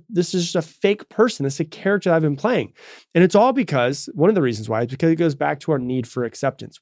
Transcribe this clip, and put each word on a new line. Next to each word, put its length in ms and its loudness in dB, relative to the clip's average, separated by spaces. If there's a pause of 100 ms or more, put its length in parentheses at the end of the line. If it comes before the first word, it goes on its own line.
this 240 -2
is 120 0
just 100 -6
a 80 0
fake 460 -2
person. 340 0
This 120 -2
is 60 -10
a 40 -2
character 480 -2
I've 100 4
been 140 0
playing." 360 -2 (440)
And 80 6
it's 100 2
all 180 6
because, 600 -2
one 140 2
of 80 2
the 60 2
reasons 260 -2
why 140 -2
is 40 -2
because 240 0
it 60 2
goes 180 0
back 260 -4
to 120 -4
our 80 0
need 260 -4
for 160 -8
acceptance. 600 -8